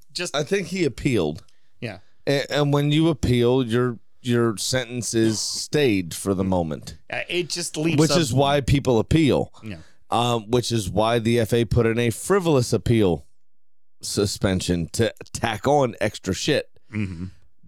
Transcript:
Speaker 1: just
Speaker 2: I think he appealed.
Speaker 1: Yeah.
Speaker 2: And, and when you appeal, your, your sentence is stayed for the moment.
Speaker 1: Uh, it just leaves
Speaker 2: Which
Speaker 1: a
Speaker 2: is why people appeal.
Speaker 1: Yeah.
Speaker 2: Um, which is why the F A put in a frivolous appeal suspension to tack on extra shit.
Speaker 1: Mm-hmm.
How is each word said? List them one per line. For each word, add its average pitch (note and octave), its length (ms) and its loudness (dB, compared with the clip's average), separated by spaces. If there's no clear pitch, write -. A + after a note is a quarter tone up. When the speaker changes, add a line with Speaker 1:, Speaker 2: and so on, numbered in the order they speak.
Speaker 1:
just F3 200 -6
Speaker 2:
I D3 80 0
think F#3+ 260 -2
he F3 180 0
appealed. G2 580 0
Speaker 1:
Yeah. G#2 180 -12
Speaker 2:
And, C#3 220 0
and C#3+ 240 2
when D3 200 2
you D#3+ 160 4
appeal, B2 540 2
your, A#2+ 360 -2
your A#2 340 2
sentence A#2+ 560 -4
is A2+ 260 2
stayed G#2 760 -2
for G2 180 -4
the F#2+ 120 0
moment. E2+ 520 -4
Speaker 1:
Uh, A#2+ 160 -6
it F3 220 -4
just E3+ 260 -8
leaves D#3 240 0
Speaker 2:
Which D#3 100 4
Speaker 1:
a C#3+ 60 2
Speaker 2:
is C#3 160 0
why C#3 300 2
people B2+ 360 2
appeal. A2 540 2
Speaker 1:
Yeah. G2+ 160 -12
Speaker 2:
Um, A#2 420 -2
which A#2+ 220 0
is G#2+ 160 -2
why A2 300 2
the A#2 220 2
F A2 120 0
A A#2 140 2
put A#2+ 200 2
in A2+ 120 0
a A#2+ 120 2
frivolous E3 600 0
appeal G#2 540 2
suspension F#2 920 -2
to A2+ 200 -2
tack A2 340 -4
on C3+ 320 2
extra F#2+ 340 -4
shit. - 360 -2
Speaker 1:
Mm-hmm. F#2 360 -6